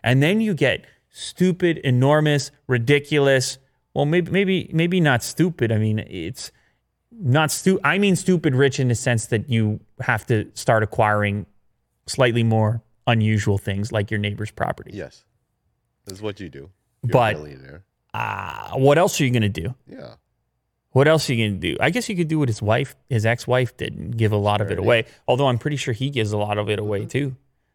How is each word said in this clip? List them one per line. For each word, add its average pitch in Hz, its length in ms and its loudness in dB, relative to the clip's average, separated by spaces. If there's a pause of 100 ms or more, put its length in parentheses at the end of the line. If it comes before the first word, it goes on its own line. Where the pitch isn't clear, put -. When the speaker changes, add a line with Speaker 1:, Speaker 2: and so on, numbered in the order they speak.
Speaker 1:
and 127 180 4
then 190 200 2
you 214 120 0
get 135 320 0 (240)
stupid, 180 720 -2
enormous, 143 720 2 (160)
ridiculous, 135 920 2 (360)
well, 143 120 0
maybe, 165 260 0
maybe, 185 400 0
maybe 175 300 2
not 135 220 4
stupid. 160 480 -2
I 110 60 2
mean, 107 220 0
it's 92 520 -10 (600)
not 226 400 0
stu-, - 320 0
I 151 140 2
mean 202 180 2
stupid 160 400 0
rich 135 240 2
in 131 80 0
the 120 80 2
sense 117 300 -2
that 107 240 -4
you 110 300 0 (200)
have 117 280 -2
to 107 260 -2
start 110 300 2
acquiring 104 640 0 (640)
slightly 120 360 2
more 110 380 2 (240)
unusual 110 520 2
things 101 340 -6
like 107 180 -2
your 107 100 -4
neighbor's 104 320 -6
property. - 420 -8
Speaker 2:
Yes. 90 320 -14 (800)
That's 95 160 -18
what 104 180 -8
you 92 100 -12
do. 69 200 -18 (340)
You're 117 80 -4
Speaker 1:
But, 117 240 4
Speaker 2:
a - 20 -6
millionaire. 71 460 -16 (300)
Speaker 1:
uh, 95 580 -8
what 135 260 4
else 160 220 2
are 151 60 2
you 123 60 2
gonna 110 180 2
do? 98 260 -6 (120)
Speaker 2:
Yeah. - 280 -20 (760)
Speaker 1:
What 139 160 4
else 156 220 4
are 139 40 0
you 113 140 2
gonna 98 120 -2
do? 87 200 -4
I 139 100 2
guess 226 200 -4
you 208 60 -6
could 170 120 -2
do 156 120 0
what 143 100 0
his 107 120 -6
wife, 117 340 0 (140)
his 110 160 0
ex-wife 120 520 0
did - 160 -8
and 117 240 -8
give 110 140 2
a 107 60 2
lot 104 240 0
of 101 60 -2
it 98 80 -4
Speaker 2:
Charity. 92 100 -4
Speaker 1:
away. 117 200 2 (220)
Although 127 200 2
I'm 123 100 2
pretty 147 200 -4
sure 127 160 -6
he 131 160 -4
gives 110 220 -2
a 107 60 -2
lot 104 200 -2
of 107 120 -2
it 104 100 -2
away 104 220 -4
Speaker 2:
Mm-hmm. 113 80 -8
Speaker 1:
too. 131 260 -4 (400)